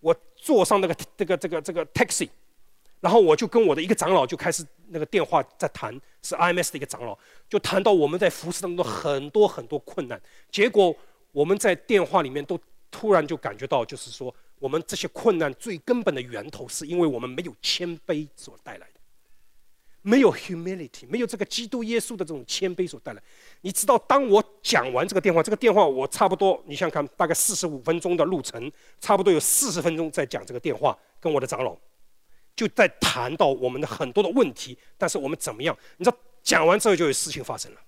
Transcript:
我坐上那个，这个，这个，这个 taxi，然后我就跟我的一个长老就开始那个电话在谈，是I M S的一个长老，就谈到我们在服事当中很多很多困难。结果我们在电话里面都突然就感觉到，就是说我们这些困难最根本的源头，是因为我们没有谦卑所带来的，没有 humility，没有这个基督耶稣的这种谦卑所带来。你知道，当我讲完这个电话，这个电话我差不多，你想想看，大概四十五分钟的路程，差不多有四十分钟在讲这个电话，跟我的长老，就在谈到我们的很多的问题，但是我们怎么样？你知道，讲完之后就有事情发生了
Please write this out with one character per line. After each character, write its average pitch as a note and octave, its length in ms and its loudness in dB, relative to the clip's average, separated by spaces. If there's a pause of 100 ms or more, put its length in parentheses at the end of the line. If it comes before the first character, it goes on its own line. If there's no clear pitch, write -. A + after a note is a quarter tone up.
我 D#3+ 140 4 (220)
坐 A3+ 280 4
上 G3+ 160 2
那 F#3+ 60 0
个， E3 80 -2 (220)
这 G3+ 80 -4
个， F3 120 0
这 F3+ 120 -6
个， D#3+ 140 -4
这 F#3+ 100 -10
个 E3 140 -4
taxi， - 420 -2 (720)
然 E3+ 100 2
后 A3+ 100 8
我 E3 140 8
就 G#3 120 -2
跟 A3+ 180 4
我 D#3 100 4
的 D3 60 -4
一 E3+ 60 -4
个 F3+ 80 2
长 E3 180 0
老 D3+ 140 4
就 C3+ 100 -8
开 E3+ 140 -4
始 D#3+ 160 -6 (220)
那 E3+ 100 -10
个 D3+ 80 -4
电 E3 180 0
话 D3+ 180 2 (140)
在 F3+ 120 -6
谈， A2+ 300 -10 (220)
是 - 140 -10
I E3+ 140 2
M F3 100 0
S E3 140 -2
的 - 40 -12
一 C#3 40 -8
个 C#3 40 -8
长 A#2+ 220 -12
老， G#2 100 -10 (320)
就 G#3 120 0
谈 G3 220 0
到 G#3+ 100 6
我 E3 140 6
们 D#3+ 120 -2
在 F#3+ 100 2
服 E3 220 -6
事 - 100 -8
当 F3 160 -6
中 F3 80 0
很 C#3 460 -4
多 G#3 180 4
很 C#3 180 -8
多 D3 120 -6
困 - 300 -8
难。 A#2 120 -10 (300)
结 G3+ 180 2
果 F#3+ 260 4 (360)
我 C#3+ 140 0
们 F#3 120 0
在 G3 180 2
电 G3 300 0
话 F#3 180 2
里 C#3 60 -2
面 C#3+ 160 -6
都 E3+ 160 -6 (300)
突 G#3+ 220 0
然 E3 120 6
就 D3+ 120 -6
感 G#2 200 -8
觉 B2+ 100 -12
到， B2+ 180 0
就 C3 120 -16
是 - 140 -16
说 B2+ 240 -12 (240)
我 C#3 100 -6
们 D#3 180 -2
这 - 100 -10
些 - 120 -8
困 G3+ 300 0
难 D3 160 -2
最 G3 240 -10
根 B3 240 -2
本 F#3+ 100 0
的 C3+ 80 -6
源 A#2+ 300 -10
头， C3 180 -14
是 - 180 -10
因 E3+ 120 -4
为 E3+ 80 4
我 B2+ 140 -2
们 B2 100 -8
没 B2+ 140 -10
有 D3 180 -14
谦 F3 380 -6
卑 D3+ 340 -6
所 - 300 -20
带 G#2+ 140 -16
来 - 100 -20
的， - 120 -20 (1000)
没 A3+ 180 4
有 G#3+ 140 6
humility， F3 720 -12
没 G3+ 120 -6
有 A#3+ 60 -2
这 A3+ 100 -8
个 G3+ 80 -4
基 A#3 220 -8
督 A#3 180 -6
耶 A3+ 140 -2
稣 A3+ 180 -8
的 F3+ 80 -6
这 D#3+ 100 -12
种 C3 120 -12
谦 F#3 280 -4
卑 F3+ 140 -4
所 - 120 -14
带 C3 120 -14
来。 G#2 100 -18 (400)
你 G3 80 -8
知 - 160 -2
道， C4 120 6
当 C4+ 300 2
我 G#3 140 6 (180)
讲 C3+ 320 0
完 C#3 140 2
这 G3+ 80 -6
个 F#3+ 60 2
电 F#3 120 2
话， E3 100 4
这 E3 80 0
个 G#3 60 0
电 A#3 160 4
话 F#3+ 140 6
我 C#3 220 0
差 G3+ 200 2
不 F3+ 80 0
多， F#3+ 300 2
你 D3 80 -10
想 E3 160 -2
想 - 0 -
看， C#3+ 160 -4 (100)
大 F3 100 0
概 D#3+ 60 0
四 F#3+ 220 0
十 F3+ 120 -4
五 D3 160 -6
分 E3 180 0
钟 F3 160 -2
的 D#3 80 4
路 F3+ 180 -2
程， B2 280 -10 (300)
差 G#3 160 2
不 - 60 2
多 G3+ 100 4
有 D#3+ 60 4
四 - 320 0
十 E3+ 100 -4
分 E3 160 -2
钟 D#3+ 140 -4
在 C#3+ 160 -4
讲 A#2+ 180 -10
这 - 80 -16
个 B2 60 -8
电 C3+ 180 -4
话， C3+ 200 0 (240)
跟 E3 120 -4
我 C#3+ 80 2
的 B2+ 60 -6
长 - 160 -6
老， A#2+ 140 -6 (800)
就 A3+ 120 -4
在 G3+ 200 2 (120)
谈 B2+ 360 -2
到 - 100 4
我 B2+ 220 0
们 B2+ 120 -6
的 D3+ 60 -4
很 B2+ 260 -6
多 G3+ 100 2
的 F#3 80 2
问 G#3 220 2
题， B2 240 -14 (220)
但 F3+ 100 -2
是 - 80 -4
我 C#3 120 -4
们 D#3 100 -6
怎 A#2+ 160 -8
么 A2 80 -12
样？ D#3 140 -2 (200)
你 F3 80 -10
知 A#3+ 60 6
道， A#3+ 60 -2 (260)
讲 D#3+ 240 4
完 F#3 120 6
之 G#3+ 100 2
后 G3 80 4
就 E3 100 2
有 C#3 60 2
事 - 180 -4
情 G#2+ 120 -10
发 A2+ 140 -10
生 - 160 -14
了 - 160 -20